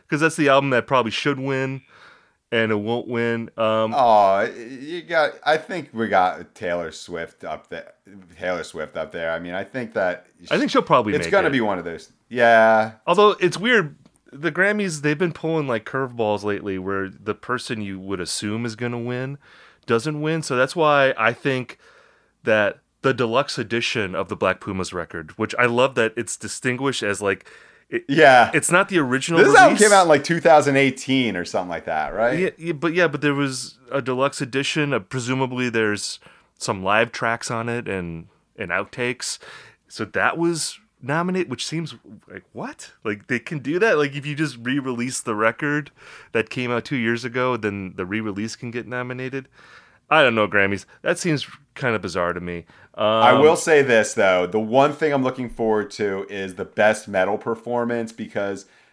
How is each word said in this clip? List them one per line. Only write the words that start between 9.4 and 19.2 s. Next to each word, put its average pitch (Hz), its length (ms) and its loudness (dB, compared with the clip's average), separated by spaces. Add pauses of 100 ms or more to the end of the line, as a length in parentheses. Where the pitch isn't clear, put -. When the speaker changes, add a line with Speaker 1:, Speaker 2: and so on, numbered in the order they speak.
Speaker 2:
I 98 100 -6
think 117 300 -10
that 92 320 -2 (240)
Speaker 1:
I 156 80 2
think 269 120 -2
she'll 254 120 2
probably 123 320 2
Speaker 2:
it's 147 120 -2
Speaker 1:
make 170 60 -4
Speaker 2:
gonna 185 160 2
Speaker 1:
it. 139 40 0
Speaker 2:
be 131 100 0
one 101 160 -2
of 85 60 -8
those. 82 280 -12 (160)
Yeah. 113 640 6 (140)
Speaker 1:
Although 202 240 6 (100)
it's 175 180 0
weird, 190 380 2 (360)
the 147 200 -6
Grammys, 190 500 -2
they've 147 160 0
been 175 140 -2
pulling, 160 360 -4
like, 113 160 -2
curveballs 117 600 -2
lately 101 340 -4
where 95 300 -4
the 101 260 -8
person 120 480 -6
you 98 180 -8
would 95 200 -6
assume 107 460 -6
is 110 100 -8
gonna 120 220 -6
win 123 400 -8 (480)